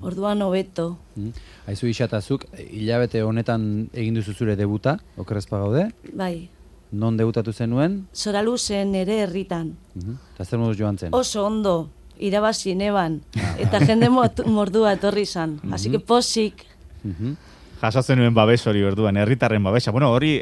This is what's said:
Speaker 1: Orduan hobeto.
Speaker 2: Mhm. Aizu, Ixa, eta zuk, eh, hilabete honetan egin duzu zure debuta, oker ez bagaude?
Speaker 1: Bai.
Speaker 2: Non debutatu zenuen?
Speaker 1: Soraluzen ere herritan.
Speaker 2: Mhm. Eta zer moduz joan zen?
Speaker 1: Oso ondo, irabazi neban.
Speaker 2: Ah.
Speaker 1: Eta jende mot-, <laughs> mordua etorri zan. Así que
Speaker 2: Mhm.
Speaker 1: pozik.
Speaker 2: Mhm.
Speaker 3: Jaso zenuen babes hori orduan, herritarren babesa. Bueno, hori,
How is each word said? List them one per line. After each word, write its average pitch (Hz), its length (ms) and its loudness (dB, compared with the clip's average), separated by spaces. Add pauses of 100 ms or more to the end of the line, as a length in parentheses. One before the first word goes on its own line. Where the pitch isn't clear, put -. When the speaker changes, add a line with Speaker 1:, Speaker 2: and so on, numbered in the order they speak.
Speaker 1:
Orduan 196 400 -2
hobeto. 185 540 -2 (200)
Speaker 2:
Mhm. 107 140 -8 (360)
Aizu, 104 200 -4
Ixa, 117 180 0
eta 110 160 -2
zuk, 139 320 -4
eh, - 180 -14
hilabete 113 520 0
honetan 110 720 -2
egin 113 220 -2
duzu 104 180 -4
zure 107 240 -2
debuta, 104 420 0 (180)
oker 101 200 -6
ez 98 100 -6
bagaude? 110 440 0 (240)
Speaker 1:
Bai. 180 340 -6 (440)
Speaker 2:
Non 110 240 -2
debutatu 113 360 -2
zenuen? 147 600 -2
Speaker 1:
Soraluzen 202 840 -2
ere 190 280 0
herritan. 175 540 -6 (180)
Speaker 2:
Mhm. 95 200 -10 (200)
Eta 92 100 -8
zer 117 140 -4
moduz 113 200 0
joan 104 200 -2
zen? 85 160 -6
Speaker 1:
Oso 233 320 0
ondo, 202 440 0 (280)
irabazi 208 560 0
neban. 185 460 0 (160)
Speaker 2:
Ah. - 220 -2
Speaker 1:
Eta - 220 2
jende 226 300 6
mot-, 247 360 2
<laughs> - 0 -
mordua 208 460 4
etorri 196 340 0
zan. 160 340 -4 (100)
Así 98 200 -2
que 139 80 2
Speaker 2:
Mhm. - 80 -4
Speaker 1:
pozik. 226 580 0 (400)
Speaker 2:
Mhm. 107 320 -6 (440)
Speaker 3:
Jaso 117 220 2
zenuen 120 320 4
babes 113 320 6
hori 104 180 2
orduan, 98 320 2
herritarren 110 480 2
babesa. 110 260 2
Bueno, 127 220 2
hori, 139 300 2